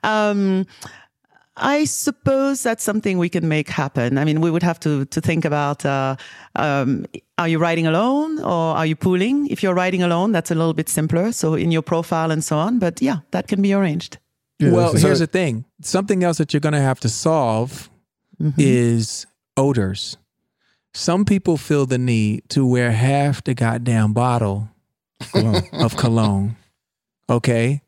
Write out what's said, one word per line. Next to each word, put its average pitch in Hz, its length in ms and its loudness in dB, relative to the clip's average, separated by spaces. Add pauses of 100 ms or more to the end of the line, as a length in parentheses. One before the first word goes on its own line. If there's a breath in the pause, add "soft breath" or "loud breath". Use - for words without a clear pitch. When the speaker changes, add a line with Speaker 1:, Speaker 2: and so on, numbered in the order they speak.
Speaker 1:
Um, 202 640 0 (880 loud breath)
I 294 280 0
suppose 277 760 -2
that's 226 220 -4
something 208 340 -2
we 175 120 0
can 165 180 -2
make 156 200 0
happen. 135 520 -2
I 143 60 0
mean, 156 160 0
we 170 100 2
would 170 120 0
have 170 180 0
to, 143 240 0
to - 160 -6
think 165 220 0
about, 147 400 -2
uh, 135 320 -2 (400 loud breath)
um, 139 520 -2 (320)
are 170 80 -2
you 165 100 0
riding 165 300 0
alone 269 520 0
or 165 380 -2
are 160 80 0
you 160 100 0
pooling? 220 520 0
If - 160 -4
you're 190 100 0
riding 180 300 0
alone, 175 300 0
that's - 180 -2
a 165 40 0
little 160 200 0
bit 160 120 -4
simpler. 170 440 0
So 160 240 -2
in 165 160 0
your 160 100 2
profile 165 480 -2
and 160 140 -2
so 151 160 -2
on. 220 180 0
But 180 240 -2
yeah, 240 160 0 (140)
that 180 160 -4
can 202 160 -2
be 196 100 2
arranged. 175 460 -2 (400)
Speaker 2:
Yeah, 147 120 4
Speaker 3:
Well, - 200 4
Speaker 2:
that's - 120 4
Speaker 3:
here's 143 140 4
Speaker 2:
so 170 80 2
Speaker 3:
the - 60 -8
thing. 135 340 -2 (160)
Something 190 420 0
else 175 140 2
that 151 160 -2
you're 147 80 2
gonna 151 200 2
have 135 200 2
to 117 80 0
solve 123 800 -2 (500)
Speaker 1:
Mm-hmm. 151 220 0
Speaker 3:
is 120 640 2 (320)
odors. 120 580 -2 (800)
Some 185 320 0
people 185 320 2
feel 139 300 0
the 131 100 0
need 117 520 0
to 139 180 2
wear 123 240 2
half 135 520 2
the 131 120 -2
goddamn 117 580 0
bottle 113 560 0 (600)
Speaker 2:
Cologne. 104 380 2
Speaker 3:
<laughs> - 40 -18
of - 240 0
cologne. 110 580 2 (720)
Okay. 120 600 0